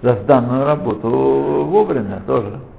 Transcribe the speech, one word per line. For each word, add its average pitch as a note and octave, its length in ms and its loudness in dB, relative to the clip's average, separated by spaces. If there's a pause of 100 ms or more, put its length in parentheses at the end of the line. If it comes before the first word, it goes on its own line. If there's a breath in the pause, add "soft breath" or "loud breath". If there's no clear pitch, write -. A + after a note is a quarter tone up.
за A#2+ 140 2
сданную B2 500 2
работу C#3+ 420 -2 (600)
вовремя C#3 560 0
тоже. A2+ 340 -2 (200)